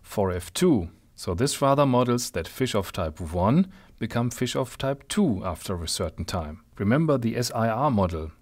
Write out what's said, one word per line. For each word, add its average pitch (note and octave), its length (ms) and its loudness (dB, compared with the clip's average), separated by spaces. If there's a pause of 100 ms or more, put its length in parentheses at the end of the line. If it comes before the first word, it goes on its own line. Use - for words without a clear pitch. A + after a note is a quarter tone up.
for F#2+ 300 -2
F F2+ 220 -8
two. B2+ 360 2 (260)
So - 180 -6
this C3+ 280 0
rather C#3 240 4
models B2 460 2
that E2+ 160 -6
fish B2 280 -4
of G2 160 -2
type D#2+ 280 -6
one F2+ 520 2 (260)
become A#2 320 -2
fish B2 260 -4
of C3+ 220 -4
type C#3 300 -4
two C3 380 2
after F2 360 -6
a E2 60 -6
certain - 380 -4
time. D2+ 380 -6 (140)
Remember C3+ 400 2
the A#2 200 -2
S A#2+ 180 -2
I A2+ 140 2
R C3 200 0
model E2 420 0 (100)